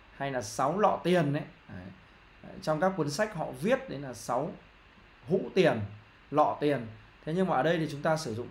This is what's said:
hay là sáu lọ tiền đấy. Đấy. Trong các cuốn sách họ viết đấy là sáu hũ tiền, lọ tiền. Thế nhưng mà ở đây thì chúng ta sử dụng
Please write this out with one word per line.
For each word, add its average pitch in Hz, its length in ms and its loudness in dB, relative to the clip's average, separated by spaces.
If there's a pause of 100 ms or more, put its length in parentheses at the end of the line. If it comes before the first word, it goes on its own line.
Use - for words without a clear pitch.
(180)
hay 139 140 -4
là 127 100 -2
sáu 143 380 0
lọ 208 240 4
tiền 165 300 4
đấy. 156 100 -2 (260)
Đấy. 92 160 -12 (760)
Trong 156 200 0
các 190 160 4
cuốn 147 120 0
sách 214 260 -2
họ 156 100 -4 (160)
viết 254 280 0
đấy 135 100 -8
là 135 140 -8
sáu 135 380 -2 (760)
hũ 156 140 2 (140)
tiền, 147 240 4 (520)
lọ 139 280 4
tiền. 135 280 0 (380)
Thế 156 80 -4
nhưng 185 140 2
mà 160 80 2
ở 131 80 2
đây 170 140 4
thì 160 140 -2
chúng 139 100 -10
ta 160 160 0
sử 123 180 -4
dụng 117 160 -6